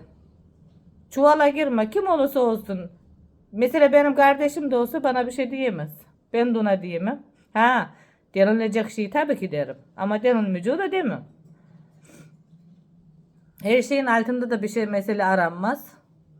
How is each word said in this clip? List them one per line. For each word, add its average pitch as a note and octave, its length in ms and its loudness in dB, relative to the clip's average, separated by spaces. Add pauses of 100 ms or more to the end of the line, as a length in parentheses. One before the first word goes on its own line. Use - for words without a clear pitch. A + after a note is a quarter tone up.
(1080)
Çuvala D4 400 4
girme. C4 400 0
Kim G4 180 -2
olursa C#4+ 320 2
olsun. G3+ 520 -2 (600)
Mesela B3+ 400 2
benim C#4+ 240 4
kardeşim C#4+ 560 2
de B3+ 60 2
olsa A#3+ 260 -2
bana B3+ 240 0
bir B3 40 -8
şey B3+ 200 -4
diyemez. G#3 500 -6 (320)
Ben A#3 220 0
de A3+ 40 0
ona G3+ 220 0
diyemem. F#3 420 -6 (300)
Ha, A3+ 360 2 (460)
denilecek A3 540 2
şey G3+ 200 -6
tabii D4 300 0
ki F#3 120 -6
derim. C#3+ 260 -6 (200)
Ama G#3 260 -2
denilmeyeceği A3 540 0
da G4 140 -4
demem. D4 320 -4 (2500)
Her A#3 180 2
şeyin C4+ 240 0
altında A#3+ 440 0
da A3+ 120 -2
bir G#3 60 -2
şey G#3+ 180 -2
mesele G3+ 400 -2
aranmaz. F#3+ 680 -2 (460)